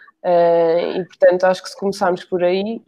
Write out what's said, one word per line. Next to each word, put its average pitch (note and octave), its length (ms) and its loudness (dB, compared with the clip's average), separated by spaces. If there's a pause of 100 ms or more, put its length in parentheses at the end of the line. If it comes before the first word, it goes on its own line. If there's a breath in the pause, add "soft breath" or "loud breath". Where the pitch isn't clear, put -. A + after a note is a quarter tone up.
(220 loud breath)
Eh, E3+ 760 2
e, F3+ 80 -6
portanto, F3+ 380 2
acho F#3 180 0
que - 80 -16
se - 80 -20
começarmos F#3+ 460 -4
por F3+ 180 -4
aí G3 460 -2